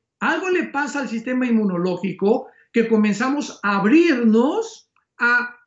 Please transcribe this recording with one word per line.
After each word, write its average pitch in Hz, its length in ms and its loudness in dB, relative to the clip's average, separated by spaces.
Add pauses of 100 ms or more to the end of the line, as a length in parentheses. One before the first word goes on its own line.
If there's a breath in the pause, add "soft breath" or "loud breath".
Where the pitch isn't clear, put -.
(200)
algo 330 300 -2
le 339 140 0
pasa 285 360 -6
al 240 80 -6
sistema 254 380 -4
inmunológico 196 1000 0 (240 loud breath)
que 226 160 2
comenzamos 226 720 0
a 202 160 0
abrirnos 262 1120 2 (280)
a 240 380 0 (100)